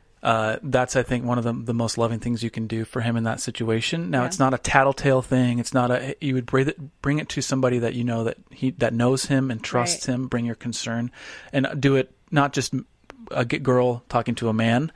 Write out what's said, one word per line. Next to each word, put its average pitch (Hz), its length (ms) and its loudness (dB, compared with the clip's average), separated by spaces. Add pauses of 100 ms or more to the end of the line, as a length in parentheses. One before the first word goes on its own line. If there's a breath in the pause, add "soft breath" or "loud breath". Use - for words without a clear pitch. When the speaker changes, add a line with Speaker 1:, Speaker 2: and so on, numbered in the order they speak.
(220 soft breath)
Speaker 1:
uh, 110 400 2
that's, 127 360 0
I 123 60 2
think, 123 200 -2
one 120 140 0
of 117 80 -2
the, 117 80 0
the 120 200 -4
most 117 240 0
loving 117 220 2
things 117 240 -2
you 113 60 -2
can 113 180 -6
do 113 160 -4
for - 160 -6
him 117 160 0
in 113 80 0
that 113 160 -2
situation. 113 720 -2
Now, 131 100 2
Speaker 2:
Yeah. 123 60 0
Speaker 1:
it's - 120 -6
not 131 140 4
a 123 40 -2
tattletale 135 640 4
thing. 123 360 2
It's - 160 -4
not 123 180 2
a, 131 280 -2
you 135 140 -2
would 123 120 0
bring 135 220 2
it, - 340 -8
bring 147 180 2
it 151 100 -8
to 143 120 -4
somebody 127 380 2
that 117 140 0
you 120 100 -2
know 113 220 0
that - 120 -4 (140)
he, 131 200 -2
that 117 220 0
knows 123 340 2
him 135 240 2
and 113 120 -8
trusts - 440 -2
Speaker 2:
Right. 127 80 0
Speaker 1:
him. 127 120 -4
Bring 120 180 -2
your 117 100 -4
concern 117 560 -4 (420 loud breath)
and 135 140 2 (120)
do 135 160 4
it 131 160 0 (180)
not 143 240 2
just 135 200 -2 (580)
a 127 140 0
g-, 151 140 -2
girl 123 500 2
talking 117 260 0
to 117 140 0
a 107 40 2
man, 117 420 2